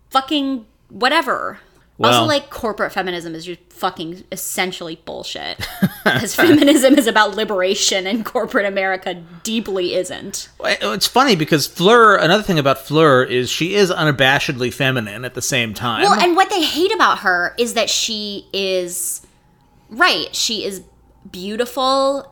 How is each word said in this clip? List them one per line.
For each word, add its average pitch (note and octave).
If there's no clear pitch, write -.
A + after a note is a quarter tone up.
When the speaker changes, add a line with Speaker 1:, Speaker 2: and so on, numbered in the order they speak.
Speaker 1:
fucking C4+
whatever. A#3
Also, A#3+
Speaker 2:
Well -
Speaker 1:
like, C#4+
corporate G#3+
feminism F3
is E3
just F3
fucking F3+
essentially F3+
bullshit. -
Speaker 2:
<laughs> -
Speaker 1:
'Cause G3+
feminism C#4+
is A3+
about G#3+
liberation G3
and G#3+
corporate G#3+
America F#3+
deeply G3+
isn't. D#3+
Speaker 2:
Well, -
it's G3+
funny B3
because D3+
Fleur, G#3+
another F3+
thing F3
about C3+
Fleur C#3+
is B2
she F3
is G3+
unabashedly C3+
feminine B2
at A#2+
the B2+
same A#2+
time. A2
Speaker 1:
Well, G4+
and F4
what F#4+
they F#4
hate F4
about B3
her F3
is A#3
that A3
she G#3
is, F#3
right, A#3
she -
is F#3
beautiful C4